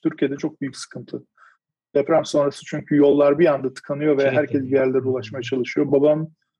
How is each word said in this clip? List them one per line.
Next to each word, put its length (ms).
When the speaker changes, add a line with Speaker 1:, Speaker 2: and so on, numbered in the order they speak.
Speaker 1:
Türkiye'de 320
çok 260
büyük 160
sıkıntı. 460
Deprem 300
sonrası 400
çünkü 300
yollar 440
bir 140
anda 200
tıkanıyor 440
ve 40
Speaker 2:
Kilitli. 160
Speaker 1:
herkes 240
bir 100
yerlere 280
Speaker 2:
Hı 40
hı. 60
Speaker 1:
ulaşmaya 320
çalışıyor. 500
Babam 380